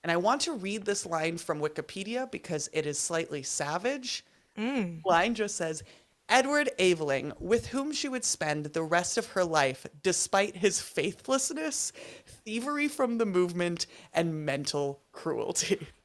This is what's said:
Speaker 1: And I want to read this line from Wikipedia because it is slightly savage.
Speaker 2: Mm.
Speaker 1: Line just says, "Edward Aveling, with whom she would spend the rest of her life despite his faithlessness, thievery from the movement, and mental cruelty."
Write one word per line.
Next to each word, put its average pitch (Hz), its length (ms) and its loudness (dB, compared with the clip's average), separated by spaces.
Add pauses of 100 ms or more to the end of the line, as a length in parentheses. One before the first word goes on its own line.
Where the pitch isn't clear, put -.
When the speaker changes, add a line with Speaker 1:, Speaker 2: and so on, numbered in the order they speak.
Speaker 1:
And 165 80 -2
I 170 60 4
want 220 240 4
to 339 120 -2
read 196 320 -4
this 202 200 -2
line 165 340 -2
from 151 200 -4
Wikipedia 190 680 -6
because - 440 -6
it 156 120 0
is 147 140 -4
slightly 165 420 -2
savage. 196 800 -4 (340)
Speaker 2:
Mm. 208 480 -2
Speaker 1:
Line 185 280 6
just 208 220 -2
says, 160 280 -4 (460)
"Edward 269 480 6
Aveling, 151 640 4
with 220 280 2
whom 277 240 -2
she 285 180 -4
would 254 160 -4
spend 151 400 -2
the 160 180 -2
rest 170 340 2
of - 100 -2
her 185 160 0
life 147 440 2 (160)
despite 196 540 2
his 185 220 2
faithlessness, 262 1120 -2 (360)
thievery 285 600 -4
from 254 300 0
the 226 80 2
movement, 175 640 0 (260)
and 160 320 0
mental 139 560 -2 (100)
cruelty." - 760 -2 (180)